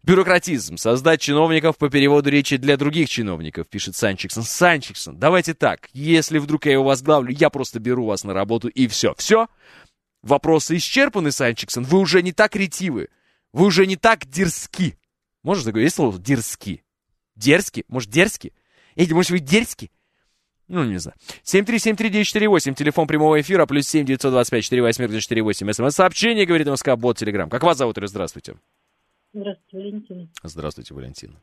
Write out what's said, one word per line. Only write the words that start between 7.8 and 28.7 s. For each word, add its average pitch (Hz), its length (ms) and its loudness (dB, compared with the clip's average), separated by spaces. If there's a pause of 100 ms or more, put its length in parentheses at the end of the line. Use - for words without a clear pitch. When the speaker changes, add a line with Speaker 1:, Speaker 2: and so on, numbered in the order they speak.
Speaker 1:
вас 101 180 -4
на 98 100 -6
работу 107 340 -2
и 131 200 0
все. 107 280 0
Все? 226 300 2 (760)
Вопросы 156 560 2
исчерпаны, 196 540 0
Санчиксон. 123 540 -4
Вы 165 160 4
уже 180 220 4
не 175 100 -4
так 214 240 2
ретивы. 180 520 -4 (440)
Вы 170 140 4
уже 190 200 4
не 190 100 -2
так 226 300 2
дерзки. 160 720 -4 (460)
Можно 160 220 -2
такое? 110 180 0
Есть - 120 0
слово 110 220 0
«дерзки»? 101 640 -4 (540)
Дерзки? 139 520 0
Может, 113 220 -8
дерзки? 165 420 -2 (440)
Эдди, 160 160 0
может, 170 180 2
вы 180 80 0
дерзки? 147 520 -2 (800)
Ну, 175 160 -2
не 98 140 -4
знаю. 80 180 -12 (260)
Семь 196 220 2
три 226 140 -2
семь 220 180 0
три 226 120 -2
девять 202 200 0
четыре 214 200 0
восемь, 147 260 2
телефон 147 320 0
прямого 156 340 2
эфира, 170 260 2
плюс 143 220 -2
семь 151 180 0
девятьсот 135 260 0
двадцать 123 200 2
пять 113 120 -2
четыре 123 180 0
восьмерки 117 380 0
четыре 113 220 -2
восемь, 101 280 -2
эс 104 100 -4
эм 123 60 2
эс-сообщение, 190 600 2
говорит 160 200 2
М 139 100 -2
С - 60 -8
К, 131 140 2
бот, 117 240 -2
Telegram. 101 300 -4
Как 127 120 -4
вас 165 140 4
зовут, 120 220 -2
Ирина? 98 100 -6
Здравствуйте. 92 480 -10 (800)